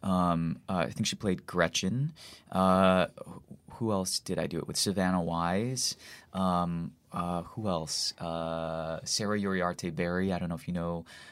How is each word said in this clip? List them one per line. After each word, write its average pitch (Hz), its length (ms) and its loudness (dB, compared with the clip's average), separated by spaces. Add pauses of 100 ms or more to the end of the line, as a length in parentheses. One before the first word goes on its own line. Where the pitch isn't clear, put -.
Um, 87 560 2 (120)
uh, 95 60 0
I 78 140 0
think - 160 -2
she - 100 -2
played 92 300 -2
Gretchen. 95 680 0 (360)
Uh, 92 580 6 (100)
wh-, - 560 -16
who 110 180 -2
else 95 280 0
did 87 180 -4
I 82 80 0
do 85 100 -4
it 78 100 -4
with? - 120 -6
Savannah 92 440 2
Wise. 90 760 0 (360)
Um, 87 600 0 (200)
uh, 87 300 -2
who 107 260 -6
else? 82 500 -2
Uh, 82 840 -4
Sarah 104 340 0
Uriarte 90 560 0
Berry. 90 380 0
I 87 60 0
don't 87 100 -4
know 87 60 -2
if 78 120 -10
you 90 60 -4
know 85 320 -4 (280)